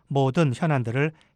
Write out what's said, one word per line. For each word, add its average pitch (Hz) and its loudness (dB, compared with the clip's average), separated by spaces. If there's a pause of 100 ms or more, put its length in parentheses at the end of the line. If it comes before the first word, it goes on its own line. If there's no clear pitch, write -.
모든 135 2
현안들을 139 -2 (240)